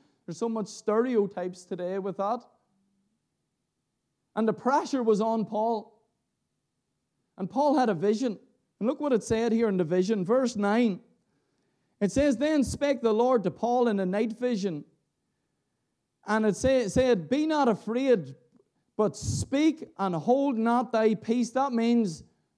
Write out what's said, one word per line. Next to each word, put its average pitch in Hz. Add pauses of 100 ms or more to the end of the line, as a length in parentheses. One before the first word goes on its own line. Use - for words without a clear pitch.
(260)
there's 170
so 233
much 220
stereotypes 208
today 180
with 190
that. 214 (2000)
And 220
the 214
pressure 269
was 214
on 226
Paul. 220 (1400)
And 190
Paul 285
had 254
a 202
vision. 214 (420)
And 208
look 302
what 294
it 208
said 226
here 226
in 196
the 180
vision. 185
Verse 240
nine. 208 (1000)
It 202
says, 277
"Then 294
spake -
the 226
Lord 240
to 180
Paul 240
in 202
a 185
night 214
vision. 196 (1400)
And 220
it 196
say, 254
said, 240
Be 302
not 294
afraid, 220 (600)
but 208
speak - (140)
and 190
hold 254
not 233
thy 220
peace." 226
That 269
means 226 (340)